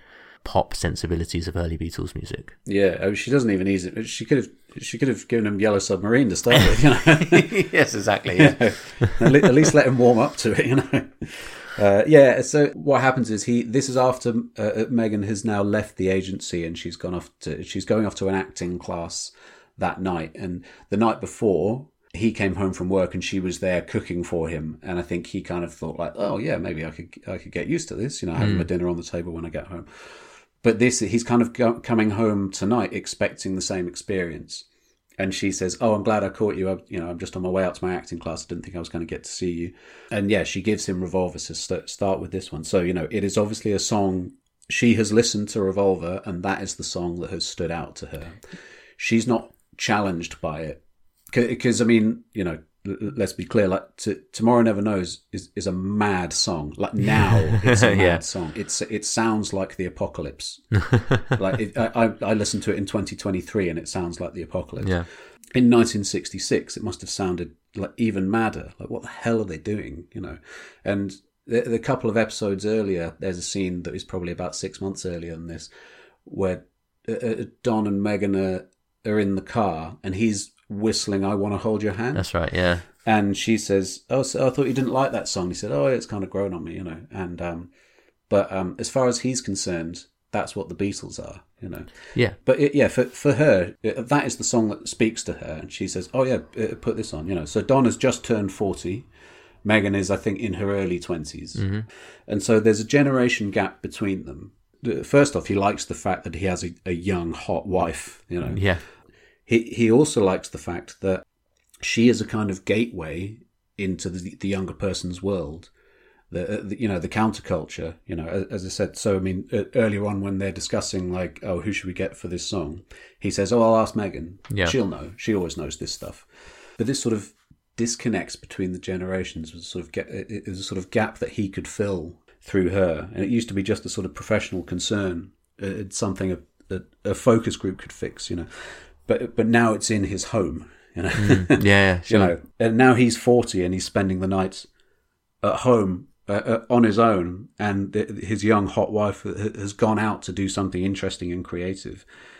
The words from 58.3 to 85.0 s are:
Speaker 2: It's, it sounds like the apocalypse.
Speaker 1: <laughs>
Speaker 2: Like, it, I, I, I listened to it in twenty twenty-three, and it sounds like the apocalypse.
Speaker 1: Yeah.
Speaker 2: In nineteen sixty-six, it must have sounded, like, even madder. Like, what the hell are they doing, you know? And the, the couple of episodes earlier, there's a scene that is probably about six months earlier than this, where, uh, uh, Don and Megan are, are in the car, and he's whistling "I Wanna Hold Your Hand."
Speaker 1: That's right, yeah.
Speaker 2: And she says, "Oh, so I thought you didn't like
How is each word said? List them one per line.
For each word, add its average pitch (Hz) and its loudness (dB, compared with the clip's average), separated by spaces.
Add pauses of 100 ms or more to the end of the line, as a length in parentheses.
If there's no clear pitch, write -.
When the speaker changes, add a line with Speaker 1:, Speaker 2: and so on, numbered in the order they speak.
Speaker 2:
It's, - -6
it 104 -6
sounds 110 0
like 95 -4
the 92 -4
apocalypse. - -8 (100)
Speaker 1:
<laughs> - - (680)
Speaker 2:
Like, 95 0
it, 107 -6
I, 113 2
I, 113 2 (180)
I - 4
listened 104 0
to 107 0
it 87 0
in 98 -4
twenty 98 -4
twenty-three, 95 -2
and 82 -4
it 80 -10
sounds 87 -6
like 87 -8
the 90 -10
apocalypse. - -6
Speaker 1:
Yeah. 87 0 (500)
Speaker 2:
In 127 8
nineteen 117 6
sixty-six, - -4
it - -10
must - -6
have 90 -12
sounded, 90 -4 (200)
like, 95 -6
even 98 0
madder. 113 -2
Like, - -10
what 113 -8
the - -14
hell 113 -2
are 101 -4
they 82 -8
doing, 101 -8
you - -10
know? - -12 (480)
And 101 -2 (320)
the, 120 0
the 117 0
couple 127 -2
of 104 2
episodes 104 -2
earlier, 98 -2
there's 90 -4
a 87 -10
scene 90 -4
that 87 -8
is 92 -10
probably 87 -6
about 87 -8
six - -8
months 98 -6
earlier 85 -8
than 82 -12
this, 82 -14 (540)
where, 92 -4 (420)
uh, 113 -2
uh, 113 -2 (200)
Don 110 2
and 101 0
Megan 101 0
are, 92 -2 (360)
are 107 0
in 98 2
the 95 -2
car, 82 -2
and 92 -4
he's 104 0 (180)
whistling 101 0
"I 101 0
Wanna 101 0
Hold 107 -2
Your 104 0
Hand." 120 -4
Speaker 1:
That's - -4
right, 85 0
yeah. 87 2 (260)
Speaker 2:
And 101 2
she 113 2
says, 98 0
"Oh, 131 2
so 135 0
I - 2
thought 135 0
you 131 0
didn't 131 0
like 131 0